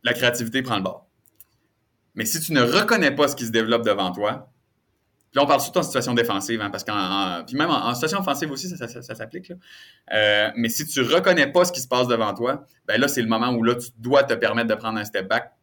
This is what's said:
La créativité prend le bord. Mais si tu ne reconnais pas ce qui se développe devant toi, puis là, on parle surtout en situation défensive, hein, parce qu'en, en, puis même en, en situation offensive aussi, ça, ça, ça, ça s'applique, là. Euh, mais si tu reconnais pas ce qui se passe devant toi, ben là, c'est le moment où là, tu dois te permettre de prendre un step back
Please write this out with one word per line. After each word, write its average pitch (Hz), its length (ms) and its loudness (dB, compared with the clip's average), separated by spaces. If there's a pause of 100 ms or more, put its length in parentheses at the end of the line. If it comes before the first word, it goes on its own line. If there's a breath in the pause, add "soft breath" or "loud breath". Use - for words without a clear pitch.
La 120 120 0
créativité 120 480 0
prend 117 140 -2
le 95 60 -2
bord. - 240 -6 (1080)
Mais 113 100 -6
si 156 160 -2
tu 156 140 -4
ne 131 80 6
reconnais 175 520 2
pas 147 140 4
ce 139 80 -4
qui 127 80 -8
se 113 80 -6
développe 113 320 2
devant 95 280 0
toi, 104 380 -4 (800)
puis - 80 -2
là, 143 60 4
on - 20 2
parle 139 140 4
surtout - 200 0
en - 20 -2
situation 127 320 -2
défensive, 117 460 0
hein, 101 100 -4
parce 98 140 -10
qu'en, 107 120 -4
en, 92 480 -2
puis 127 120 -8
même 160 140 0
en, 117 180 0
en 123 60 -2
situation 156 260 -2
offensive 151 300 -4
aussi, 139 180 -8
ça, 175 80 -10
ça, 120 120 -10
ça, - 140 -14
ça - 120 -14
s'applique, 120 340 -14
là. 180 80 -14 (560 loud breath)
Euh, 104 440 4
mais 117 120 0
si - 180 -4
tu 131 160 -2
reconnais 165 500 4
pas 175 120 6
ce 175 80 0
qui - 80 -6
se - 80 -10
passe 127 200 2
devant 113 260 2
toi, 127 300 -2 (220 soft breath)
ben 110 140 0
là, 139 80 2
c'est 127 140 -2
le 110 60 -2
moment 117 220 0
où 117 120 0
là, 120 120 4
tu - 140 -6 (100)
dois 135 240 4
te 120 120 0
permettre 113 340 0
de 110 60 2
prendre 110 240 -4
un 104 60 -6
step 98 240 -6
back 117 240 -2 (100)